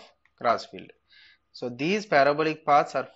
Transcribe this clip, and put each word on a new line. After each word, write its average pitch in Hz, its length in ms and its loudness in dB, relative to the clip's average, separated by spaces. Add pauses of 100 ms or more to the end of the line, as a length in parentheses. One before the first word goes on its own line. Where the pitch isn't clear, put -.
(360)
cross 117 300 -2
field. - 240 -20 (640)
So - 180 -10
these 170 380 -4
parabolic 151 580 2
paths 151 300 2
are 127 200 -4